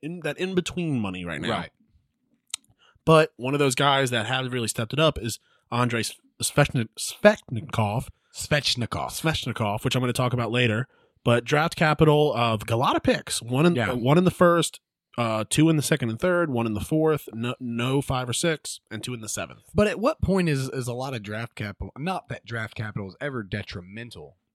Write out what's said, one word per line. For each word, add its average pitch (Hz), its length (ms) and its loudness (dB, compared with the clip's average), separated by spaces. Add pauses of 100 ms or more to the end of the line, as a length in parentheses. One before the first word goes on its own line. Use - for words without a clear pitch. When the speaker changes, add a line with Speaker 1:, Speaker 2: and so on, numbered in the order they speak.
Speaker 1:
in, 170 180 -10
that 147 180 -6
in-between 175 600 -2
money 92 240 -4
right 82 160 -6
now. - 100 -4
Speaker 2:
Right. 90 200 -4 (1400)
Speaker 1:
But 160 300 6
one 127 180 -4
of 143 60 2
those 139 140 4
guys 139 360 2
that 113 160 -2
have 131 260 -4
really 120 160 -2
stepped - 240 -4
it 151 80 -2
up 156 180 2
is 110 220 -8 (320)
Andrei 120 300 0 (400)
Svechni-, 139 460 2 (100)
Svechnikov. 120 1120 0 (260)
Speaker 2:
Svechnikov. 113 760 -2
Speaker 1:
Svechnikov, 117 720 -4
which 127 100 -2
I'm 127 80 2
gonna 123 100 0
talk 123 200 0
about 117 180 -2
later. 120 380 2 (340)
But 120 220 4
draft 147 320 0
capital 151 580 4
of 113 340 0
a 117 80 2
lot 175 200 2
of - 80 -2
picks. - 360 0
One 127 260 0
in, 175 100 6
Speaker 2:
Yeah. 110 160 0
Speaker 1:
uh, - 20 -2
one 127 240 4
in 185 60 4
the 175 80 4
first, 170 480 2 (360)
uh, 110 320 0
two 156 200 4
in 160 80 4
the 143 60 2
second 131 280 0
and 110 80 -6
third, 175 320 2
one 117 160 0
in 107 80 -2
the 104 60 -4
fourth, 156 520 0
no, 117 280 -4
no 123 420 -2
five 127 260 -4
or 120 40 -4
six, - 480 -4 (100)
and 110 120 -10
two 123 120 -8
in 117 60 -12
the 107 80 -14
seventh. - 320 -10 (140)
Speaker 2:
But 208 120 4
at 196 140 -2
what 269 220 0
point 180 260 2
is, 135 220 0
is 127 180 -6
a 123 40 -6
lot 131 220 -6
of 110 80 -8
draft 107 320 -8
capital, 104 420 -10
not 170 340 -6
that 120 140 -12
draft 113 300 -8
capital 107 340 -8
is 90 120 -18
ever 131 240 -6
detrimental, 98 920 -12 (180)